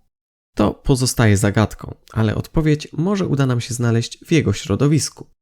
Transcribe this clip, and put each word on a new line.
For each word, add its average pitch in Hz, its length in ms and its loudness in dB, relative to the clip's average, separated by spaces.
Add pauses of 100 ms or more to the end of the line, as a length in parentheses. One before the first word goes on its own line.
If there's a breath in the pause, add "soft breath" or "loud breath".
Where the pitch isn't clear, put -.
(560)
To 107 180 0
pozostaje 123 640 2
zagadką, 101 580 -2 (180)
ale 107 220 -2
odpowiedź 151 580 -2
może 185 340 -2
uda 139 180 0
nam 123 160 0
się - 120 -8
znaleźć 117 520 -2
w - 60 -4
jego 131 220 2
środowisku - 760 -2 (120)